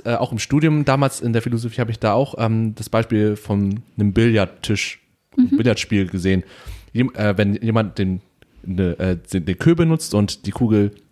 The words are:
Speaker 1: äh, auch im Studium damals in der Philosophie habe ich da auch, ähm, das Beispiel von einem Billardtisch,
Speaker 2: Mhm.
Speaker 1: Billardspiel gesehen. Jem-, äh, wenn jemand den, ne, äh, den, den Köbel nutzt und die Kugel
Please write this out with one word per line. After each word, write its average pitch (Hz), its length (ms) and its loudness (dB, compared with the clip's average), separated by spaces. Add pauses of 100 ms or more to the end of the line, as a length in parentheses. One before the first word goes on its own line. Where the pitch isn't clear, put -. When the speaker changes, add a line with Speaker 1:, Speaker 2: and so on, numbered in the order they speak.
Speaker 1:
äh, 120 80 0
auch - 160 -2
im 113 80 -4
Studium 151 460 2
damals 135 360 0
in 117 120 -2
der 113 100 0
Philosophie 120 380 -4
habe 117 100 -2
ich 110 80 -8
da 107 140 0
auch, 135 260 0
ähm, 110 360 0
das - 140 -12
Beispiel 107 460 2
von 101 480 -2 (140)
einem 104 160 2
Billardtisch, 110 840 0 (360)
Speaker 2:
Mhm. 254 220 4
Speaker 1:
Billardspiel 101 500 0
gesehen. 92 360 0 (500)
Jem-, 127 220 0
äh, 104 220 0
wenn 101 240 2
jemand 110 380 0
den, 92 220 -2 (420)
ne, 90 340 -2
äh, 92 200 -2 (140)
den, 87 140 -2
den 90 140 -2
Köbel 160 260 4
nutzt 101 300 -2
und 104 320 -2
die 98 40 -6
Kugel 107 400 2 (200)